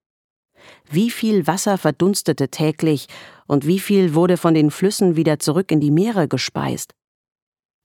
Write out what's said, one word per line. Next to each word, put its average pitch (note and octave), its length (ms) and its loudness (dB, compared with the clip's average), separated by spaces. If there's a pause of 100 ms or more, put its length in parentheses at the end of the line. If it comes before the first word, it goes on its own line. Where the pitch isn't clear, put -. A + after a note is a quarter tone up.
(880)
Wie G#3 220 0
viel G#3 360 0
Wasser F3+ 300 0
verdunstete D#3+ 720 0
täglich D#3 580 -2 (380)
und C#3+ 220 0
wie F#3 120 2
viel F#3 360 2
wurde F3 220 2
von E3 160 2
den D3+ 180 4
Flüssen F#3 440 0
wieder D#3 240 0
zurück D#3+ 320 -2
in D#3 80 2
die D3 120 2
Meere F#3 360 2
gespeist? C3 680 -6 (920)